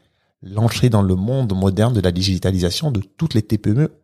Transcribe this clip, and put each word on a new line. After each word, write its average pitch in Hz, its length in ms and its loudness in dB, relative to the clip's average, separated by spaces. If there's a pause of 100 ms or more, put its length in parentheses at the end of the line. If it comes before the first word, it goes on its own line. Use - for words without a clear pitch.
(420)
l'entrée 107 460 0
dans 107 140 2
le 92 120 2
monde 110 400 -2
moderne 98 380 2
de 101 80 0
la 90 100 2
digitalisation 92 800 -2
de 107 100 -2
toutes - 340 -6
les 110 80 2
T 107 160 -2
P - 120 -2
M 117 120 2
E, 156 100 -2 (120)